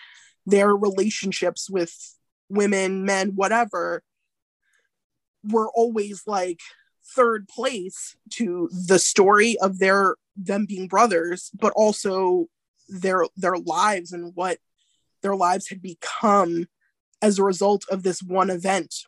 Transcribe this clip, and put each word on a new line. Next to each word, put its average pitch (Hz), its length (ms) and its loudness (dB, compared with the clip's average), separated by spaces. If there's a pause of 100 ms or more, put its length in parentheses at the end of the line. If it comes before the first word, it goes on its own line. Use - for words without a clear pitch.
(460)
their 202 300 6
relationships 196 920 -2
with 180 240 -2 (560)
women, 196 560 0
men, 196 300 0
whatever, 190 680 -2 (1400)
were 220 280 0
always, 220 540 -2
like, 185 340 -4 (560)
third 254 320 2
place 226 680 -8 (160)
to 175 380 -4 (180)
the 185 120 6
story 208 600 4
of 190 200 -2
their, 190 360 4 (200)
them 202 300 -4
being 185 220 -8
brothers, 180 680 2
but 208 220 0
also 190 720 2 (400)
their, 185 380 0 (100)
their 180 220 -2
lives 175 540 -2
and 175 240 -12
what 180 220 -4 (640)
their 196 140 0
lives 185 340 0
had 185 120 -14
become 180 840 0 (540)
as 208 160 2
a 196 60 2
result 196 480 2
of 190 120 -4
this 185 180 -2
one 185 280 0
event 185 440 -2 (140)